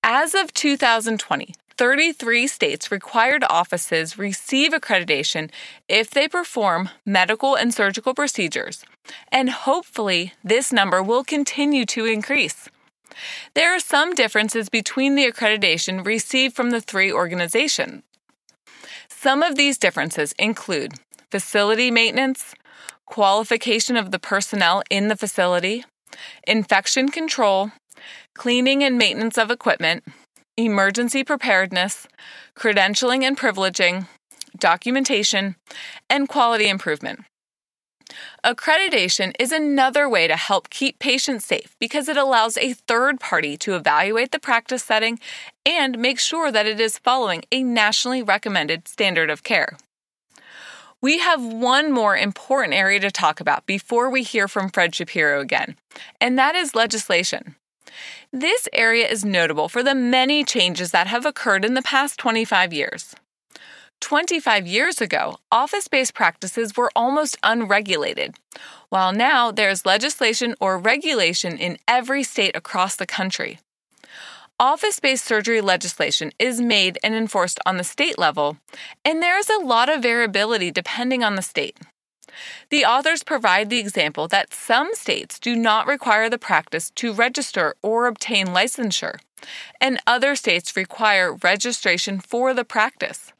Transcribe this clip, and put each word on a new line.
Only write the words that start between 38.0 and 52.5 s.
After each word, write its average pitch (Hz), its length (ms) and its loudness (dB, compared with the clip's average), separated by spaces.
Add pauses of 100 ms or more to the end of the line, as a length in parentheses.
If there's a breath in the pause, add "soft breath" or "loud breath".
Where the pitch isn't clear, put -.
Accreditation 240 920 2
is 247 120 0
another 285 580 2
way 170 200 4
to 160 80 2
help - 340 -2
keep - 280 -4
patients 262 460 -2
safe - 360 -4
because 285 280 -4
it 302 80 -2
allows 233 400 2
a 247 160 0
third 254 460 0
party 151 400 -2
to 196 160 -4
evaluate 185 560 2
the 311 80 -4
practice 247 440 -2
setting 226 360 0 (480 loud breath)
and 277 320 0
make 254 220 0
sure 311 320 0
that 214 140 2
it 214 140 -2
is 220 180 0
following 226 520 0
a 262 120 0
nationally 240 600 0
recommended 190 640 -2
standard 170 420 0
of 151 140 -4
care. - 340 -2 (1300 loud breath)
We 294 160 2
have 339 260 2
one 247 480 2
more 214 240 4
important 208 580 -2